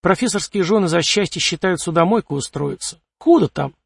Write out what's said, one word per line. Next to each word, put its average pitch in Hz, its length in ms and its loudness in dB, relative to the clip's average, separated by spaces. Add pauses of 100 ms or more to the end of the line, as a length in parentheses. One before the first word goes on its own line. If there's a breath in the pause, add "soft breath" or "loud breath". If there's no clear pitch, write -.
Профессорские 202 600 0
жены 190 260 2
за 165 140 0
счастье 185 380 -2
считают 180 400 -2
судомойку 170 540 0
устроиться. - 640 -8 (220)
Худо 311 280 4
там. 139 260 -6 (120)